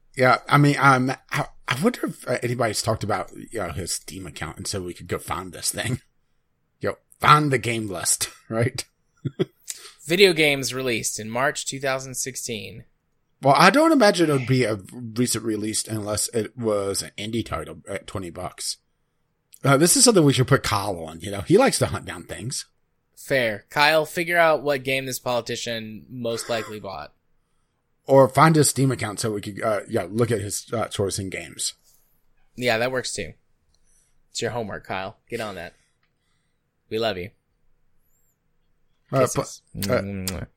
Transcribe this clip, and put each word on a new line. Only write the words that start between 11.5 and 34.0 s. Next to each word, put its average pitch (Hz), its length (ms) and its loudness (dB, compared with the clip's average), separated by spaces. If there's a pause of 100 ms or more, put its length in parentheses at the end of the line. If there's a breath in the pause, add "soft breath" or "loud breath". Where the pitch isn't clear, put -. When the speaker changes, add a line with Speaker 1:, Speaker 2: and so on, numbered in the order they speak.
Speaker 2:
two 139 140 -8
thousand 135 360 -6
sixteen. 117 720 -10 (560)
Speaker 1:
Well, 139 160 6
I 170 120 8
don't 311 220 6
imagine 208 380 6
it 147 40 2
would 131 140 0
be 127 160 4
a 107 160 0 (140)
recent 117 500 -2
release 107 440 -4
unless 107 420 -4
it 107 280 -4
was 101 440 0
an 80 160 -12
indie 110 280 -4
title 78 420 -10
at 98 200 -10
twenty 95 220 -10
bucks. - 480 -10 (840)
Uh, 139 140 6
this 170 180 4
is 277 80 4
something 208 220 8
we 139 80 6
should 127 140 2
put - 160 4
Kyle 98 420 -2
on, 80 160 -14
you 101 100 -8
know? 101 100 -6
He 160 160 4
likes 254 220 2
to 120 60 2
hunt - 200 -6
down 92 180 -10
things. 92 420 -10 (500)
Speaker 2:
Fair. 117 540 -2
Kyle, 151 360 4
figure 175 320 -2
out 160 240 4
what 143 220 -2
game 135 220 -2
this 127 140 -8
politician 113 920 -6
most 117 400 -6
likely 107 320 -6
bought. 80 320 -12 (920)
Speaker 1:
Or 135 220 8
find 156 300 6
his 147 120 6
Steam 135 220 2
account 107 300 -6
so 113 100 -2
we 104 80 -4
could, 104 240 -8
uh, 110 240 0
yeah, 101 220 -2
look 110 220 0
at 107 100 0
his, - 320 -8
uh, 110 160 -2
choice 98 280 -2
in 95 120 -6
games. - 460 -8 (840)
Speaker 2:
Yeah, 120 200 0
that 120 140 0
works 127 220 -6
too. 78 220 -8 (960)